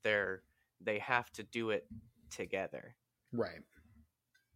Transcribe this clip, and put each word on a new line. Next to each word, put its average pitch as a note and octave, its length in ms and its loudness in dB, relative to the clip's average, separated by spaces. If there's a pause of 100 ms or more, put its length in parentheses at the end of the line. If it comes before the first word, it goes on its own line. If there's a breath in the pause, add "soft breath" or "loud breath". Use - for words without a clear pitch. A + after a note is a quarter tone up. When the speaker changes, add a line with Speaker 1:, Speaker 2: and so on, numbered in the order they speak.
Speaker 1:
they're, G2 420 2 (360)
they G#2 200 0
have B2 340 2
to G#2+ 100 -10
do A2+ 280 0
it - 140 2 (440)
together. F#2+ 640 -6 (380)
Speaker 2:
Right. F2+ 300 -2 (920)